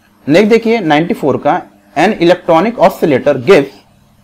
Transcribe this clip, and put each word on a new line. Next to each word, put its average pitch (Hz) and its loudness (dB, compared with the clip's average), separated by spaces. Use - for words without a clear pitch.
नेक्स्ट 202 2
देखिए 226 0
नाइंटी 160 -2
फ़ोर 123 -2
का, 160 -2
an 185 0
electronic 175 0
oscillator 147 0
gives 190 2